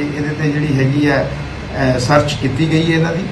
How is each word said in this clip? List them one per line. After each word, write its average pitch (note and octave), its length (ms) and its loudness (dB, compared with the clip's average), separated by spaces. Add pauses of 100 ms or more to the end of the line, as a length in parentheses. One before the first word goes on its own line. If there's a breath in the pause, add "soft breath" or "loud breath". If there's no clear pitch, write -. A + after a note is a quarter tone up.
(160)
ਇਹਦੇ D3 140 -2 (140)
ਤੇ D3 80 2
ਜਿਹੜੀ D3+ 220 0
ਹੈਗੀ C3+ 340 2
ਆ, C3+ 180 0
ਅਹ, - 760 -2
ਸਰਚ D3 340 2
ਕੀਤੀ C3+ 380 0
ਗਈ D#3+ 200 2
ਹੈ E3 60 2
ਇਹਨਾਂ E3 180 0
ਦੀ। F#3 160 -4